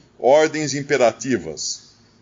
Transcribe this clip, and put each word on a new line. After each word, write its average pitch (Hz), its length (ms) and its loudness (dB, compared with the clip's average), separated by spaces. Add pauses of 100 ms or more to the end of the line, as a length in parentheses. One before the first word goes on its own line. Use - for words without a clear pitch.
(200)
ordens 147 560 2
imperativas, 123 1200 -4 (260)